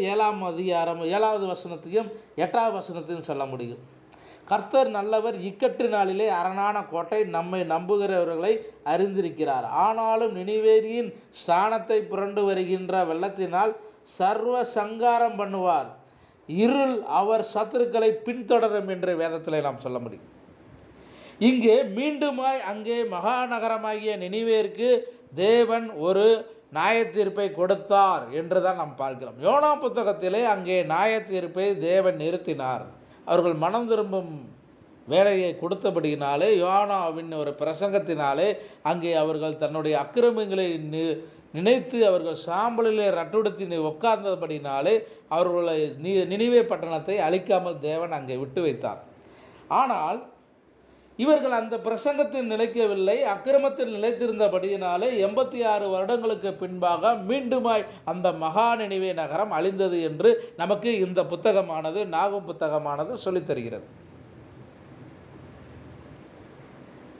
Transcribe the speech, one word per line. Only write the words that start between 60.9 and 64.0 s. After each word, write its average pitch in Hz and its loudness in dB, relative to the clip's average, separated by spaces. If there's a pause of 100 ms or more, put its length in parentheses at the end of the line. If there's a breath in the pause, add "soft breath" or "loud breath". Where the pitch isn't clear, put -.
இந்த 180 0
புத்தகமானது, 175 0
நாகும் 185 -2
புத்தகமானது 151 -2
சொல்லித் 185 -4
தருகிறது. 113 -6 (3250)